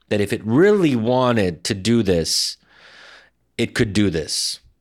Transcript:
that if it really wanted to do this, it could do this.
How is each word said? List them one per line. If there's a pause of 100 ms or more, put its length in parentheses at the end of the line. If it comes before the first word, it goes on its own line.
(100)
that
if
it
really
wanted
to
do
this, (1000)
it
could
do
this. (220)